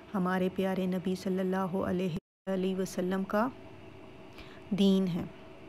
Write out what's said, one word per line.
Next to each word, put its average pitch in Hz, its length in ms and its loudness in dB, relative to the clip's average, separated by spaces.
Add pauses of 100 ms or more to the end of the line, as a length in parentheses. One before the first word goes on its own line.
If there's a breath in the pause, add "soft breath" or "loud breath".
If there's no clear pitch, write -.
(120)
हमारे 185 380 2
प्यारे 190 360 0
नबी 185 300 0
सल्लल्लाहु 185 680 0
अलैहि 190 920 -2
वसल्लम 185 500 0
का 214 260 2 (1200 loud breath)
दीन 190 340 6
है। 170 200 -2 (400)